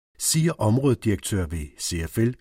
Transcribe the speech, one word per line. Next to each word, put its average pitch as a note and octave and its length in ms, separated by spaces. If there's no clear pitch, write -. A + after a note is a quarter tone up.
Siger D#3+ 380
områdedirektør G#2+ 880
ved D#2 200
C E2 300
F - 80
L, A#2 240